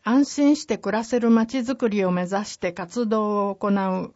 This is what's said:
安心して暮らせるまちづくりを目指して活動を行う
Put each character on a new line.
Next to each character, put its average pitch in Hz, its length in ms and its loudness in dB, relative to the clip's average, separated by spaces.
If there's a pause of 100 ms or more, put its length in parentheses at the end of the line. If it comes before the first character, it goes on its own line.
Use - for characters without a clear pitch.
安 269 220 4
心 285 300 2
し - 100 -6
て 214 140 -4
暮 202 180 -2
ら 233 60 -2
せ 240 160 -2
る 233 100 2
ま 226 160 6
ち 262 140 -4
づ 254 160 -2
く 247 120 0
り 202 160 0
を 180 60 0
目 180 140 0
指 196 220 -4
し - 120 -14
て 180 140 -4
活 190 360 -6
動 208 440 0
を - 40 -4
行 208 120 -4
う 190 480 -2